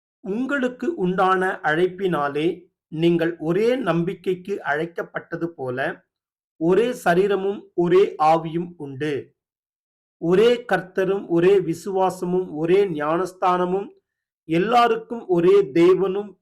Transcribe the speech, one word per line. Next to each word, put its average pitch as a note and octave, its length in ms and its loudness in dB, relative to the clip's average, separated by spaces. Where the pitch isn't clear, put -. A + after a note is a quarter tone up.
உங்களுக்கு B3+ 720 -4
உண்டான F#3 480 0
அழைப்பினாலே D#3+ 840 0
நீங்கள் E3 480 0
ஒரே E3+ 360 0
நம்பிக்கைக்கு F#3 800 -4
அழைக்கப்பட்டது E3 840 -6
போல, B2+ 280 -8
ஒரே F#3+ 320 2
சரீரமும் G3 680 0
ஒரே F3 260 4
ஆவியும் E3 440 0
உண்டு. C#3+ 360 -6
ஒரே F#3+ 280 4
கர்த்தரும் F#3+ 600 -2
ஒரே E3+ 320 4
விசுவாசமும் F3+ 920 -2
ஒரே E3 300 2
ஞானஸ்தானமும், F3+ 880 -2
எல்லாருக்கும் A3+ 800 0
ஒரே F3+ 280 4
தேவனும் F#3 600 2